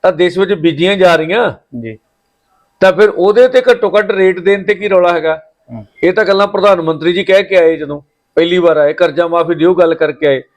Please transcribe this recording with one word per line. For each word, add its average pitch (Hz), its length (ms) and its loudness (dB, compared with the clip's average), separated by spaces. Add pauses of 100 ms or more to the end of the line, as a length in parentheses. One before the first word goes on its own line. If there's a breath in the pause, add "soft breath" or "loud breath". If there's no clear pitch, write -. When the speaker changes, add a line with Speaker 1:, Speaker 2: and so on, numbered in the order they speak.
Speaker 1:
ਤਾਂ 185 100 2
ਦੇਸ਼ 175 280 -2
ਵਿੱਚ 196 140 0
ਬੀਜੀਆਂ 170 440 -2
ਜਾ 180 180 4
ਰਹੀਆਂ। 170 360 -2 (300)
Speaker 2:
ਜੀ। 110 160 -14 (800)
Speaker 1:
ਤਾਂ 185 140 2
ਫਿਰ 202 160 4
ਉਹਦੇ 202 380 2
ਤੇ 254 140 2 (100)
ਘੱਟੋ 208 260 0
ਘੱਟ 208 140 -2
ਰੇਟ 190 280 0
ਦੇਣ 196 240 -2
ਤੇ 202 120 -2
ਕੀ 196 140 -8
ਰੌਲਾ 180 240 2
ਹੈਗਾ? 160 280 -4 (320)
Speaker 2:
ਹੂੰ। 110 120 -16 (180)
Speaker 1:
ਇਹ 180 100 2
ਤਾਂ 208 120 0
ਗੱਲਾਂ 196 220 0
ਪ੍ਰਧਾਨ 196 340 0
ਮੰਤਰੀ 160 320 -2
ਜੀ 190 100 -4
ਕਹਿ 196 200 2
ਕੇ 196 120 -4
ਆਏ, 165 220 2
ਜਦੋਂ 147 240 -10 (340)
ਪਹਿਲੀ 170 220 0
ਵਾਰ 170 200 2
ਆਏ, 151 160 2
ਕਰਜ਼ਾ 170 340 -2
ਮਾਫੀ 170 280 -2
ਦੀ 156 100 -2
ਉਹ 180 100 2
ਗੱਲ 165 180 2
ਕਰਕੇ 151 340 -2
ਆਏ। 135 140 0 (160)